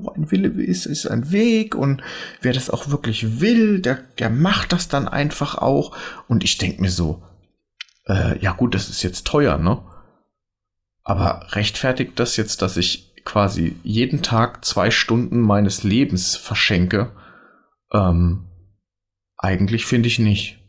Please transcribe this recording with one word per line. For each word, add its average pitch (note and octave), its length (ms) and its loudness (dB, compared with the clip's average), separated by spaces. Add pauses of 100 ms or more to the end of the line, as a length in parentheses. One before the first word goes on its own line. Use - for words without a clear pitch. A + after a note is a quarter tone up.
wo - 100 -8
ein D#3 200 -4
Wille F#3+ 180 2
ist, - 380 -2
ist D3+ 200 -4
ein C3 260 -2
Weg" A3 420 2
und C#3 280 0 (400)
wer B2 100 2
das B2+ 180 -2
auch - 200 -4
wirklich A2+ 500 -2
will, G#3+ 400 4
der, C3 160 0 (220)
der A2 120 0
macht F3 420 0
das F3 160 0
dann C#3 200 -2
einfach C#3+ 480 -2
auch. C#3 400 0 (320)
Und A2+ 160 2
ich - 140 0
denk F2+ 220 -4
mir F#2 100 0
so, E2+ 320 -2 (840)
äh, F2 320 0
ja F#2+ 140 -2
gut, - 220 0
das - 140 -2
ist - 140 -4
jetzt - 240 -4
teuer, C3 320 2
ne? F#2 240 0 (1200)
Aber - 480 -2
rechtfertigt B2+ 680 -2
das A#2 200 0
jetzt, - 260 -2
dass G2 140 0
ich - 360 -2 (120)
quasi F#2+ 580 0
jeden A#2+ 400 0
Tag A2+ 420 0
zwei G2+ 260 2
Stunden A#2 500 0
meines G#2 420 2
Lebens G#2 540 2
verschenke? G2+ 720 0 (840)
Ähm, F2 540 2 (880)
eigentlich G2 500 0
finde A#2+ 220 2
ich A#2 100 0
nicht. G#2+ 400 0 (100)